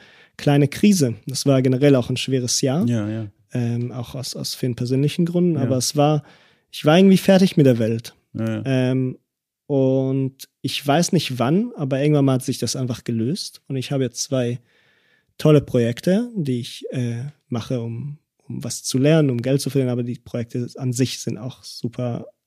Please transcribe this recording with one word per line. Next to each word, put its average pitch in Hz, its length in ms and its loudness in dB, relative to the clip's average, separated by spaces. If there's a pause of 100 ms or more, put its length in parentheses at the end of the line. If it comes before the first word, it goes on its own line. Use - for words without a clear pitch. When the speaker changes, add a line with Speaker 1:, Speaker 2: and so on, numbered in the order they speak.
(380)
Speaker 1:
kleine 143 320 4
Krise. 165 460 2 (120)
Das 123 180 -6
war 135 160 4
generell 131 340 4
auch 123 140 0
ein 127 80 -4
schweres 127 440 -2
Jahr. 147 260 0
Speaker 2:
Ja, 110 220 -2
ja. 110 180 -6 (260)
Speaker 1:
Ähm, 120 380 -4
auch 123 240 -12
aus, 131 200 -10
aus - 200 -8
vielen 123 200 -4
persönlichen 131 500 0
Gründen, 175 300 2
Speaker 2:
Ja. 135 60 -2
Speaker 1:
aber 127 160 0
es - 200 -2
war, 147 260 2 (480)
ich - 140 -12
war 151 120 6
irgendwie 190 200 8
fertig 190 400 4
mit 151 80 6
der 127 140 6
Welt. 117 360 -4 (180)
Speaker 2:
Ja, 110 160 -4
ja. 110 160 -4
Speaker 1:
Ähm, 131 520 -2 (500)
und 135 840 0 (120)
ich - 240 -6
weiß 147 280 2
nicht 139 260 -2
wann, 180 360 0
aber 139 260 -4
irgendwann 147 240 4
mal 135 80 4
hat 127 100 0
sich 127 140 -4
das - 180 -4
einfach 127 280 -6
gelöst 120 640 -6
und 139 80 -8
ich 131 160 -6
habe 135 120 0
jetzt - 200 -6
zwei 123 360 -2 (800)
tolle 151 240 6
Projekte, 175 760 0
die 135 240 -2
ich, - 320 -12
äh, 120 320 -4 (240)
mache, 120 340 -6
um, 117 360 -10 (300)
um 127 160 -10
was 120 200 -10
zu - 140 -4
lernen, 147 320 4
um 120 120 -2
Geld 131 200 0
zu - 80 -6
verdienen, 131 220 0
aber 123 120 -2
die 120 160 -8
Projekte 120 560 -8
an 131 180 -4
sich 120 260 -2
sind - 180 -8
auch 123 260 -14
super 120 640 -8 (220)